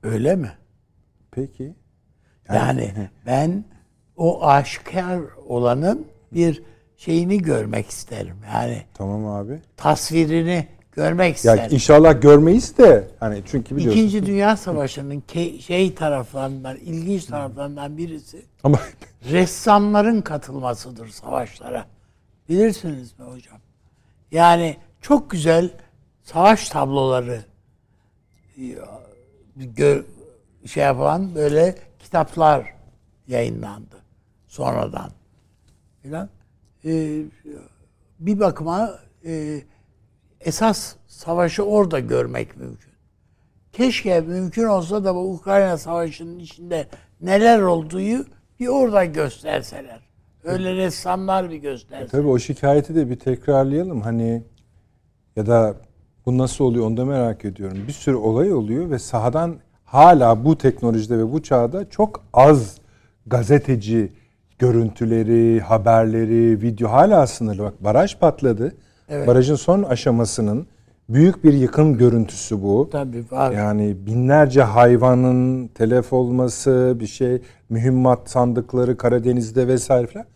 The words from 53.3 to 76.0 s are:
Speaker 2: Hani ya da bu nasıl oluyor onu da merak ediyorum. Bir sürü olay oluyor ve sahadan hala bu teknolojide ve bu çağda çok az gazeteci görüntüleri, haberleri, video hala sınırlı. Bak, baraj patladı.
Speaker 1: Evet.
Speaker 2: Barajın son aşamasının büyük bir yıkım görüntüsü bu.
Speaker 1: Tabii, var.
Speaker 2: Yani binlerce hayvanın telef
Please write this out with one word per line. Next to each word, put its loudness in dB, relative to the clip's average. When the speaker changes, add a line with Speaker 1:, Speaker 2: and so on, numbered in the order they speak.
Speaker 2:
Hani -4
ya -4
da 2
bu 0
nasıl -2
oluyor 0
onu -2
da -4
merak -4
ediyorum. -10
Bir -12
sürü -2
olay 0
oluyor -4
ve -4
sahadan -4
hala 6
bu 2
teknolojide 0
ve -2
bu -4
çağda -2
çok -4
az 6
gazeteci 0
görüntüleri, 2
haberleri, 2
video -4
hala 4
sınırlı. -6
Bak, -10
baraj 0
patladı. 0
Speaker 1:
Evet. -4
Speaker 2:
Barajın 4
son 0
aşamasının -2
büyük 4
bir 8
yıkım 2
görüntüsü 0
bu. 2
Speaker 1:
Tabii, -8
var. 0
Speaker 2:
Yani -2
binlerce 4
hayvanın 4
telef 0